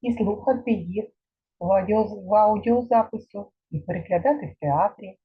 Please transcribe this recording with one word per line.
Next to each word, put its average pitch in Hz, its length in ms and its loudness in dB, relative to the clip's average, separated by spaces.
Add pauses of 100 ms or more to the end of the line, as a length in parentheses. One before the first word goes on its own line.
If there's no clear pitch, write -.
і 240 120 -2
слухати 233 580 -2
їх 190 340 -4 (540)
в 175 120 0
аудіо-, 202 540 0
в 196 100 0
аудіозапису, 220 1160 0 (180)
і 151 100 -6
переглядати 175 760 -2
в - 40 -20
театрі 175 640 -2